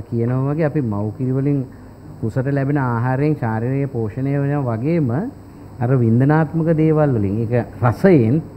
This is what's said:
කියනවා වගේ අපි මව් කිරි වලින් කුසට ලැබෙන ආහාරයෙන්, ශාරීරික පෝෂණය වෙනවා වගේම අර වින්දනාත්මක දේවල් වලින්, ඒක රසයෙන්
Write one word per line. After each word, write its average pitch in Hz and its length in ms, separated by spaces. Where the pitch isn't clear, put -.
කියනවා 127 500
වගේ 156 140
අපි 147 160
මව් 104 240
කිරි 131 160
වලින් 135 320
කුසට 131 320
ලැබෙන 139 240
ආහාරයෙන්, 131 600
ශාරීරික 127 560
පෝෂණය 131 440
වෙනවා 139 400
වගේම 143 340
අර 120 160
වින්දනාත්මක 147 800
දේවල් 151 400
වලින්, 104 240
ඒක 117 260
රසයෙන් 131 600